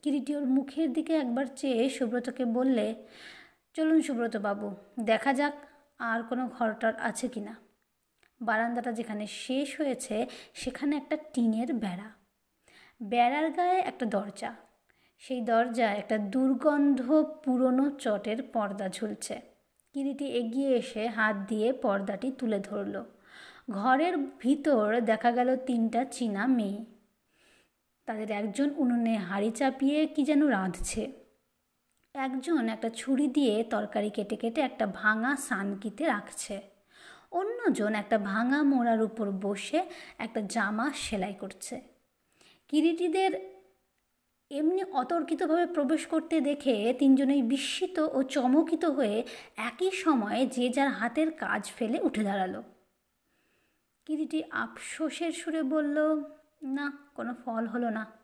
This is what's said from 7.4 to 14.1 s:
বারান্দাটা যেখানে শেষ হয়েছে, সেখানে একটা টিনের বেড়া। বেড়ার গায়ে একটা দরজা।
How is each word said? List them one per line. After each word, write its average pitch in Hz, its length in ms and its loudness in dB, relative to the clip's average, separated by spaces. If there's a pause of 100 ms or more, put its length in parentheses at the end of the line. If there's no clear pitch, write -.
বারান্দাটা 233 500 0
যেখানে 214 360 -6
শেষ 269 520 -4
হয়েছে, 254 480 -2 (260)
সেখানে 285 440 -2
একটা 294 200 -4 (160)
টিনের 233 400 0
বেড়া। 208 380 -6 (920)
বেড়ার 240 500 2
গায়ে 359 280 2
একটা - 260 -2
দরজা। 208 500 -4 (640)